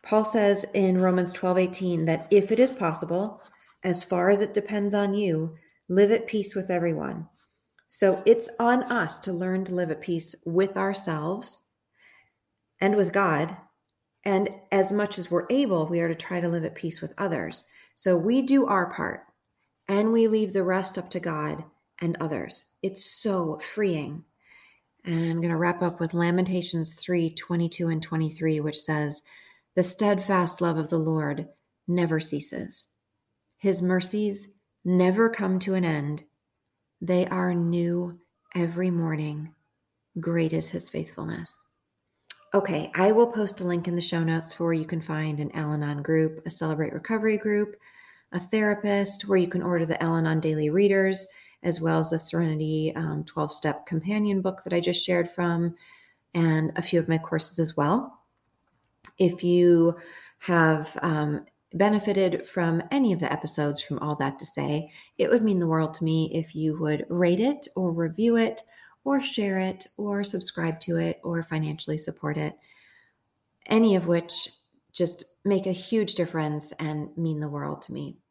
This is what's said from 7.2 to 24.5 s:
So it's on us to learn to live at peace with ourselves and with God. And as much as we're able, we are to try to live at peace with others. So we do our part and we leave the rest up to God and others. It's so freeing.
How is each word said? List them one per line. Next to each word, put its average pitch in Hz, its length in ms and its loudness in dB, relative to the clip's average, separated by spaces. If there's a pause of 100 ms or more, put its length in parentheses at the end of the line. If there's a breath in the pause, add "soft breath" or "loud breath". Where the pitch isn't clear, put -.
So 190 400 2
it's 226 240 6 (100)
on 240 240 4
us 208 360 -2
to 190 120 -6
learn 185 320 -2
to 185 100 -6
live 180 160 -2
at - 120 -6
peace 170 320 -4 (100)
with 190 320 0
ourselves 190 840 -4 (1160 soft breath)
and 196 160 2
with 190 160 2
God. 175 460 0 (680)
And 196 320 0 (160)
as 196 220 4
much 208 260 0
as 175 120 -6
we're 175 180 0
able, 220 380 2
we 170 140 0
are 165 80 0
to 165 60 -2
try 175 260 -6
to 175 80 0
live 170 180 -2
at - 80 -8
peace - 260 -6
with 160 160 -12
others. 131 480 -4 (300 soft breath)
So 180 240 2
we 233 240 2
do 269 240 4
our 185 260 0
part - 300 -6 (680)
and 208 240 2
we 226 160 6
leave 214 240 2
the 196 100 0
rest 185 360 0
up 175 140 -10
to 180 80 -4
God 156 440 -6 (340)
and 170 220 -2
others. 147 460 -6 (160)
It's 190 200 0
so 175 560 2
freeing. 165 680 -2 (800 soft breath)